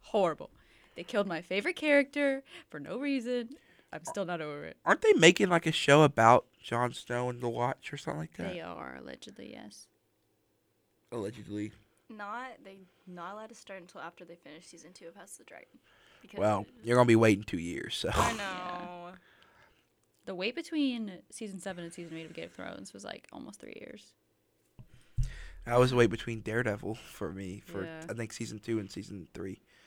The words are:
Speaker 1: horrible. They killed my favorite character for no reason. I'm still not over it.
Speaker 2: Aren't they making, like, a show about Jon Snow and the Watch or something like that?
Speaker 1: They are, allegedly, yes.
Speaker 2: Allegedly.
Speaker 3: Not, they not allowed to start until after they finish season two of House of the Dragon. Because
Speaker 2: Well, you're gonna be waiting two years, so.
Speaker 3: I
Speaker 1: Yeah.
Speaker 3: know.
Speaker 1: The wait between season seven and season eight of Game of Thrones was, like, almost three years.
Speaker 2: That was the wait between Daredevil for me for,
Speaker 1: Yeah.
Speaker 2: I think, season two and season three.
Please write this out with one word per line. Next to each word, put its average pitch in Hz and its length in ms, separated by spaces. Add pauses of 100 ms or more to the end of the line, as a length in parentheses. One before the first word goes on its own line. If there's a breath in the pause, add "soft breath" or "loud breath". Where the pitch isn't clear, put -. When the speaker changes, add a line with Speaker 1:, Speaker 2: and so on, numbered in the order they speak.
Speaker 1:
horrible. 180 480 (440 soft breath)
They 175 80
killed 202 240
my 170 140
favorite 202 340
character 285 680 (260 loud breath)
for - 100
no 170 200
reason. 247 500 (420 soft breath)
I'm 156 140
still 196 200
not 170 160
over 147 240
it. 160 200
Speaker 2:
Aren't - 160
they 440 120
making, 208 360
like, 170 160
a 160 80
show 147 300
about 120 420 (160)
Jon 120 320
Snow 123 360
and 120 120
the 123 80
Watch 120 420
or 143 60
something 151 240
like - 160
that? 175 160
Speaker 1:
They 170 80
are, 65 380
allegedly, - 520
yes. - 360 (1200)
Speaker 2:
Allegedly. 107 600 (360)
Speaker 3:
Not, 226 540
they 196 160 (280)
not 180 260
allowed 214 160
to 214 60
start 190 260
until 175 200
after 175 240
they 170 100
finish 160 320
season 170 260
two 170 140
of 170 80
House 202 180
of - 60
the - 60
Dragon. - 340 (420 soft breath)
Because - 180
Speaker 2:
Well, 104 260 (180)
you're 117 120
gonna 123 120
be 113 80
waiting 110 280
two - 160
years, 85 360
so. - 180
Speaker 3:
I - 180
Speaker 1:
Yeah. 226 60
Speaker 3:
know. 180 760 (1120 soft breath)
Speaker 1:
The 190 100
wait 202 200
between 254 760
season 196 300
seven 175 240
and 170 100
season 170 240
eight 165 80
of 165 80
Game 165 120
of 170 80
Thrones - 400
was, 196 100
like, - 280
almost - 280
three - 200
years. - 340 (1500 loud breath)
Speaker 2:
That 120 140
was 127 120
the 127 40
wait 120 140
between 113 320
Daredevil 110 540
for - 360
me 95 340
for, 95 200
Speaker 1:
Yeah. 160 240
Speaker 2:
I 95 40
think, 113 200
season 110 260
two 113 200
and 98 120
season 101 420
three. 95 280 (260 soft breath)